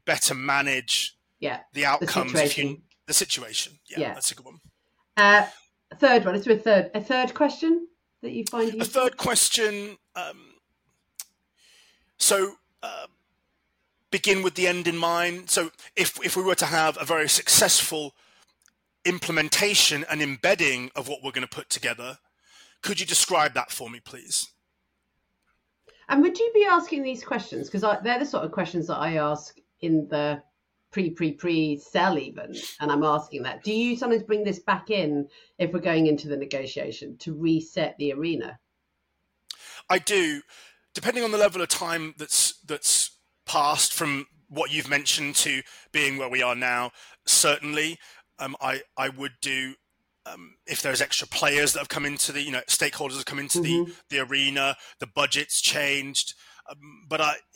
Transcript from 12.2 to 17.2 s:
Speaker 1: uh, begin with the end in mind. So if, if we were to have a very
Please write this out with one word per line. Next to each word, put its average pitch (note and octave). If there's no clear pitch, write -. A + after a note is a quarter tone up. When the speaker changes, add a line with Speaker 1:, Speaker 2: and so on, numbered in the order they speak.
Speaker 1:
uh, -
begin G3
with F#3
the F3+
end F3
in E3+
mind. F3
So E3
if, -
if -
we A3
were F#3
to E3+
have D#3
a D3+
very D#3